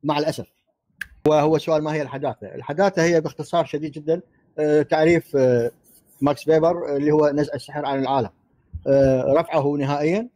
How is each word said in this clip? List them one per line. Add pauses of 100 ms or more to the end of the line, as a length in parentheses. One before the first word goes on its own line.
مع
الأسف. (800)
وهو
سؤال:
ما
هي
الحداثة؟
الحداثة
هي
باختصار
شديد
جدًا، (380)
آه،
تعريف،
آه، (500)
ماكس
فيبر،
آه،
اللي
هو
نزع
السحر
عن
العالم، (580)
آه،
رفعه
نهائيًا